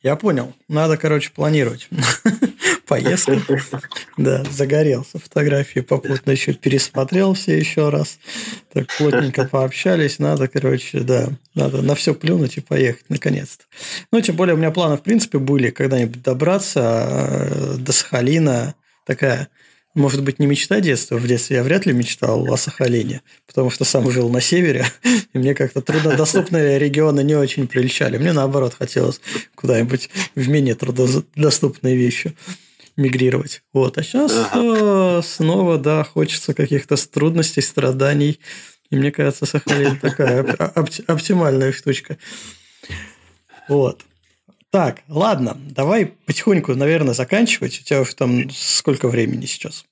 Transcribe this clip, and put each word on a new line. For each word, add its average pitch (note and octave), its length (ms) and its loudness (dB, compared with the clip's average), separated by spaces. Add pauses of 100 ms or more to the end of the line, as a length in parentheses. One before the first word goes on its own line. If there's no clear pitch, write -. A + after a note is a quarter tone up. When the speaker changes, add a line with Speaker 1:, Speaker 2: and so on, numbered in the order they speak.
Speaker 1:
Я C#3 140 0
понял. D3 360 -2 (160)
Надо, D#3 280 2
короче, D3+ 380 0
планировать D3 560 0
<laughs> - 960 0
поездку. - 500 2 (100)
Speaker 2:
<laughs> C#3 60 0 (640)
Speaker 1:
Да, C3+ 260 2
загорелся C#3 760 0
фотографии, C#3+ 640 0
попутно C3+ 520 0
еще - 200 0
пересмотрел C#3 800 0
все F3 260 0
еще D#3 320 0
раз. D3+ 280 -4 (540)
Так C3+ 140 -4 (120)
плотненько C3+ 460 2
Speaker 2:
<laughs> C3 60 -6
Speaker 1:
пообщались. C#3+ 680 0
Надо, D3 300 0
короче, C3+ 520 -2
да, B2 300 0 (240)
надо C#3 280 0
на C#3+ 120 2
все D3+ 200 0
плюнуть D#3 440 -2
и - 20 -8
поехать, C3 480 -2
наконец-то. - 560 -4 (480)
Ну, A3+ 80 4
тем E3+ 160 0
более F3+ 180 2
у D3+ 40 2
меня D#3+ 120 2
планы, D#3+ 280 0
в - 40 -8
принципе, G#3 360 0
были C3+ 320 2
когда-нибудь B2 520 -2
добраться, D#3 580 0 (300)
э, C#3 680 -2
до C3 140 -2
Сахалина. C3+ 840 0 (320)
Такая, C3 420 -2 (460)
может C#3 280 2
быть, C3+ 160 -2
не D3 80 4
мечта C#3+ 340 2
детства. C3+ 360 0
В A#2+ 100 -2
детстве B2 300 0
я A#2+ 60 2
вряд E3+ 240 0
ли C#3 80 2
мечтал B2 580 0
о A2+ 60 2
Сахалине, B2 640 -2 (240)
потому B2+ 240 0
что - 160 -2
сам B2+ 240 2
жил B2 180 0
на B2 140 0
севере, D#3 420 2 (240)
<laughs> A#3 240 0
и C3+ 60 -2
мне C3+ 160 2
как-то C3+ 260 -2
труднодоступные D#3 1000 2
Speaker 2:
<laughs> D3 80 2
Speaker 1:
регионы C#3+ 380 2
не D3+ 100 2
очень C#3 320 0
прельщали. B2+ 520 -2
Мне, D#3+ 160 0
наоборот, C3+ 440 0
хотелось B2+ 440 -2 (320)
куда-нибудь B2 560 -2 (240)
в C3 140 -2
менее C#3 260 2
трудодоступные C3 1200 0
вещи B2 400 -2 (580)
мигрировать. B2+ 680 0 (100)
Вот. C3 240 0
А D#3 60 -4
щас, C4+ 340 0
Speaker 2:
Ага. A3+ 140 0 (680)
Speaker 1:
э, E3+ 60 0
снова, E3+ 540 2
да, D3+ 260 2
хочется - 480 -2
каких-то C#3+ 440 0
с-, - 100 -2
трудностей, D#3+ 560 0
страданий. C#3+ 760 0 (520)
И C#3+ 60 0
мне C#3 140 2
кажется, C#3+ 360 -2
Сахалин C#3 520 0
такая C3+ 440 0
оп-, - 180 -4
Speaker 2:
<laughs> - 160 -2
Speaker 1:
опти-, - 300 -2
оптимальная D3+ 640 2
штучка. - 460 -6 (1500)
Вот. C3+ 360 0 (680)
Так, E3 380 0
ладно, D3+ 480 0 (140)
давай F3+ 340 0 (220)
потихоньку, D#3 480 0
наверное, C#3+ 400 2
заканчивать. C3 640 0
У - 40 -20
тебя C#3 180 2
уже - 120 -2
там B2+ 360 0
сколько - 580 0
времени A#2+ 380 0
сейчас? - 440 -10